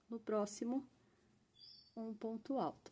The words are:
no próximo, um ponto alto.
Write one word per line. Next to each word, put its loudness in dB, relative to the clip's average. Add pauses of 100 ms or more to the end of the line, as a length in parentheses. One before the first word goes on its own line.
no -4
próximo, 2 (1080)
um -4
ponto 0
alto. 0